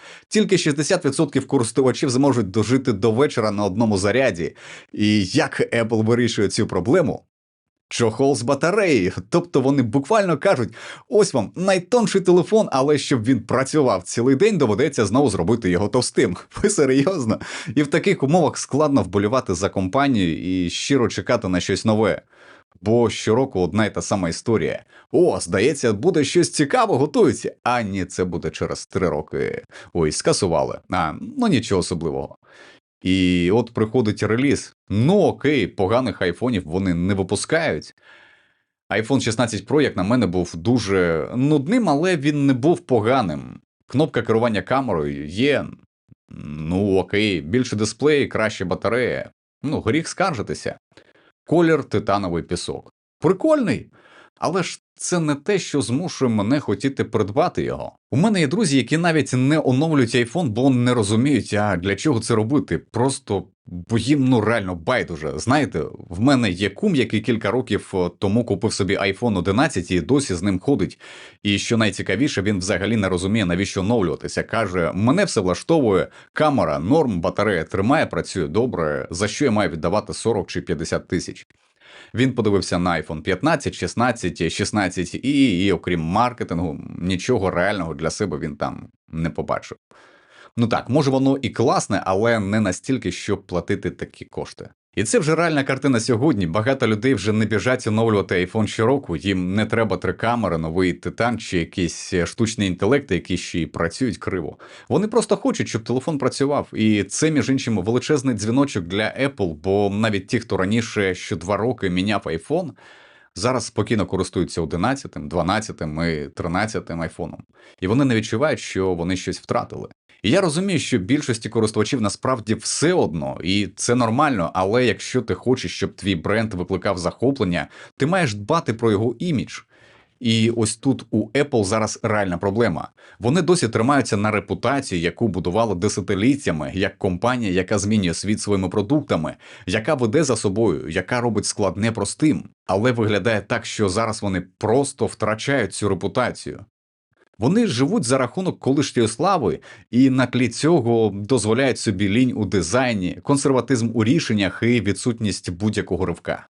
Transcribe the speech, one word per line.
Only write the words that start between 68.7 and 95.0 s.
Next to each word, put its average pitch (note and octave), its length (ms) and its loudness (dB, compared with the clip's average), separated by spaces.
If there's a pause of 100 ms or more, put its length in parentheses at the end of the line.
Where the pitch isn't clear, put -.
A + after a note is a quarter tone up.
собі F#2+ 240 0
iPhone G2 400 0
одинадцять G2 540 0
і F2 100 2
досі A#2 340 2
з D#2+ 60 -6
ним F#2+ 180 0
ходить. G#2+ 400 0 (440)
І G2+ 140 2
що A2+ 200 0
найцікавіше, G#2 640 0
він G2+ 160 0
взагалі F#2+ 380 0
не F#2+ 140 0
розуміє, F#2+ 360 0
навіщо F#2 360 0
оновлюватися. F2+ 640 0
Каже: F#2 500 -2
"Мене C3 320 2
все A#2 160 0
влаштовує, F#2+ 640 2 (260)
камера G2 460 2
норм, A2 420 2
батарея F#2 420 0
тримає, A2+ 420 0
працює E2 420 -4
добре, D#2+ 640 -2
за G2 160 -2
що C#3+ 180 -2
я A#2+ 60 2
маю G#2 180 2
віддавати E2+ 440 -2
сорок G#2 340 -2
чи F2+ 140 -6
п'ятдесят D#2+ 460 -4
тисяч?" - 400 -6 (640)
Він B2 200 2
подивився G2 460 0
на F2 220 0
iPhone D#2 200 -10
п'ятнадцять, F#2+ 520 -2
шістнадцять, F#2 800 -2
шістнадцять F#2+ 640 -2
і, B2+ 500 2
і G2 60 4
окрім F2 300 -2
маркетингу F2+ 800 -2 (200)
нічого F#2+ 520 0
реального F2 420 0
для D2+ 160 -4
себе D#2+ 300 -4
він D2 160 -8
там C#2 340 -8 (180)
не D#2+ 220 -4
побачив. - 480 -6 (800)
Ну A#2 100 2
так, - 220 -2
може C3+ 220 2
воно C3+ 300 2
і B2+ 80 -2
класне, A#2 560 0
але A2 340 2
не G2+ 200 0
настільки, G2+ 520 -2
щоб - 360 -6
платити F2+ 440 -4
такі - 340 -14
кошти. - 440 -12 (280)
І G#2 60 0